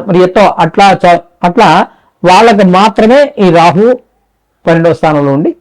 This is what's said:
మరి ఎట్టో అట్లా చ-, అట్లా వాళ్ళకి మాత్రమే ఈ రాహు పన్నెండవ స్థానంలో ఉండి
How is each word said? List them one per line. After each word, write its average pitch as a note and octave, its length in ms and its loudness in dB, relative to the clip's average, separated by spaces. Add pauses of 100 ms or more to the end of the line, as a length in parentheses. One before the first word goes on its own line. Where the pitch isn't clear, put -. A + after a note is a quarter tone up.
మరి F3 180 0
ఎట్టో F#3+ 180 0 (220)
అట్లా G3 200 0 (180)
చ-, F3 200 0 (240)
అట్లా F3+ 220 0 (600)
వాళ్ళకి G#3 360 2 (120)
మాత్రమే G#3+ 400 0 (280)
ఈ - 20 2 (100)
రాహు F3 280 0 (800)
పన్నెండవ E3 340 0
స్థానంలో D3 380 -2
ఉండి E3 120 -4 (120)